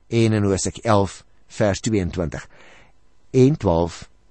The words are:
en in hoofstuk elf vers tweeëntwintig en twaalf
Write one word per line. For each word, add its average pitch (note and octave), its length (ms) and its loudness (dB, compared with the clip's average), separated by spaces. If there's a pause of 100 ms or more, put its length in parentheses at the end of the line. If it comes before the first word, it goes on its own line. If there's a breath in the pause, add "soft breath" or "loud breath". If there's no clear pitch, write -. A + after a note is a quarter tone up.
en A2+ 260 2
in G2+ 140 0
hoofstuk F#2+ 360 -2
elf G2+ 400 0 (260)
vers G2+ 320 -2
tweeëntwintig F2 640 -4 (840 soft breath)
en C3 260 4
twaalf E2+ 520 -2 (220)